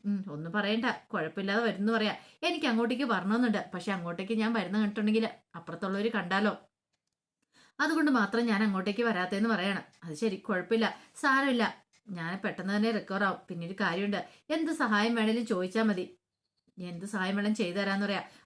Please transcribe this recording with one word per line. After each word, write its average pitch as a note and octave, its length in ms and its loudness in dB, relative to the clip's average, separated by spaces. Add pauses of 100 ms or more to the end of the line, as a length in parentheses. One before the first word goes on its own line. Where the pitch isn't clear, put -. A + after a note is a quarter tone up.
"ഉം, G3 260 -2
ഒന്നും D#3+ 220 -8
പറയണ്ട, G#3+ 320 0 (280)
കുഴപ്പമില്ലാതെ G3 500 0
വരുന്നു G#3 300 0
പറയാ. G#3+ 220 0 (280)
എനിക്ക് E4 220 0
അങ്ങോട്ടേക്ക് A#3+ 380 2
വരണമെന്നുണ്ട്, G#3+ 720 2
പക്ഷെ F#3 180 -4
അങ്ങോട്ടേക്ക് F#3 420 -4
ഞാൻ A3 200 2
വരുന്ന G3 260 0
കണ്ടിട്ടുണ്ടെങ്കിൽ G#3+ 500 2 (260)
അപ്പുറത്തുള്ളവര് G3 560 -2
കണ്ടാലോ, G3 460 0 (1200)
അതുകൊണ്ട് D#4 320 4
മാത്രം A3+ 340 2
ഞാൻ A3 180 2
അങ്ങോട്ടേക്ക് G3+ 400 0
വരാത്തേന്ന് G3 460 0
പറയണം." F#3+ 340 0 (200)
"അത് E3 100 -10
ശരി, G3+ 220 0
കുഴപ്പമില്ല, G#3 600 0 (180)
സാരമില്ല, C4+ 720 2 (240)
ഞാൻ F3 340 -6
പെട്ടെന്ന് F#3+ 320 -2
തന്നെ A3 160 4
റിക്കവർ G3 320 -2
ആവും. G3 160 0 (100)
പിന്നെ E3+ 180 -8
ഒരു F#3+ 60 -10
കാര്യമുണ്ട്, F#3+ 540 -2 (220)
എന്ത് D#4+ 220 0
സഹായം A#3 440 2
വേണേലും A3 300 2
ചോദിച്ചാ F#3 380 0
മതി, F#3+ 300 0 (640)
ഞാൻ F3+ 140 -8
എന്ത് E3+ 120 -8
സഹായം G3 300 -2
വേണം G#3 200 2
ചെയ്തു F3+ 220 0
തരാന്ന് G3 280 0
പറയാ. G3+ 180 -2 (220)